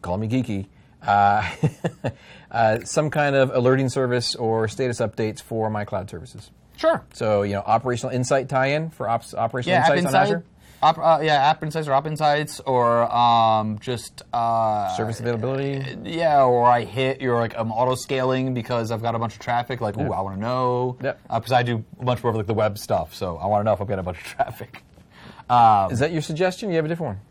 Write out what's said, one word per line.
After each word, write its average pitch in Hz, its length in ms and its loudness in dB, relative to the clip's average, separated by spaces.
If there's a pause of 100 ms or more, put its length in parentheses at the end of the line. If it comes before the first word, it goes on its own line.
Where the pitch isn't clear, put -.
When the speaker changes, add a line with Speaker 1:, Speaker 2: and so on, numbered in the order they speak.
Speaker 1:
call 90 160 -4
me 110 120 -4
geeky, 110 380 -2 (400)
uh, 101 400 4 (540)
<laughs> - 500 -10
uh, 113 340 4
some 151 260 0
kind 143 260 0
of 135 180 4
alerting 131 360 2
service 123 440 -2
or 113 340 -2
status 123 320 -4
updates 110 420 -4
for 110 260 -4
my 107 160 -4
cloud 101 240 -6
services. - 420 -16 (260)
Speaker 2:
Sure. - 260 0 (100)
Speaker 1:
So, 107 300 2
you 101 120 -2
know, 98 120 -2
Operational 123 480 0
Insight 127 340 0
tie-in 139 420 0
for - 180 -8
ops-, 117 260 -4
Operational 123 460 0
Speaker 2:
Yeah, 151 60 4
App 151 100 4
Speaker 1:
Insights 175 180 0
on 139 80 6
Speaker 2:
Insight. - 0 - (140)
Speaker 1:
Azure. 170 80 -8 (360)
Speaker 2:
Op-, 156 180 4
uh, 156 260 4
yeah, 156 100 2
App 147 300 2
Insights 156 240 -6
or 139 40 0
Op 143 140 2
Insights 151 540 0
or, 120 520 2
um, 113 680 4
just, - 420 -8 (100)
uh, 113 640 0
Speaker 1:
Service 113 220 -4
availability. 131 880 -4
Speaker 2:
yeah, 160 400 2
or 123 220 4
I 120 180 4
hit, 131 360 -2
you're 123 140 0
like, 113 240 -2
I'm 113 140 -2
auto-scaling 131 840 0
because 117 380 -2
I've 110 100 -4
got 117 140 -2
a - 20 -2
bunch 113 160 -4
of - 60 -18
traffic. 120 400 -4
Like, 107 160 -4
Speaker 1:
Yeah. 135 120 -2
Speaker 2:
ooh, 110 40 -2
I - 80 -4
wanna 98 160 -6
know. 123 680 -2
Speaker 1:
Yeah. 135 120 -4 (140)
Speaker 2:
Uh, 117 120 -2
'cause 117 100 -8
I 123 140 4
do 117 200 -2 (160)
a 127 40 -10
bunch 123 180 0
more 120 80 2
of, 110 60 -2
like, 107 100 -4
the 110 80 -2
web 101 240 0
stuff, 90 340 -4
so 87 260 -8
I 85 80 -6
wanna 104 180 2
know 110 80 2
if 95 80 0
I've 101 80 -6
got 101 100 -4
a 92 60 -4
bunch 87 140 -8
of - 60 -18
traffic. - 600 -8 (680)
Um, 110 400 6
Speaker 1:
Is 123 80 -2
that 151 140 2
your 156 100 -2
suggestion? 185 480 -2
You 165 60 0
have 160 80 0
a 151 40 -4
different 160 280 -6
one? 101 40 -14 (100)